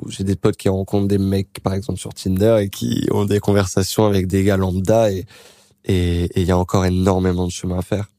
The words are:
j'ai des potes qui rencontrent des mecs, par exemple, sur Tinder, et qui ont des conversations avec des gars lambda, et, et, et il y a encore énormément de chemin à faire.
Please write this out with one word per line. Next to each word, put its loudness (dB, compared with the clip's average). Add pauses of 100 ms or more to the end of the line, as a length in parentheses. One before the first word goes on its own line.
j'ai -8
des 0
potes 0
qui -2
rencontrent -2
des 0
mecs, -2
par -4
exemple, -6
sur -12
Tinder, 2
et -2
qui -4
ont 0
des 0
conversations 2
avec 2
des 0
gars 2
lambda, 2
et, -6 (580)
et, 0
et -2
il 0
y 2
a 4
encore 2
énormément 2
de -4
chemin -6
à -2
faire. -6 (120)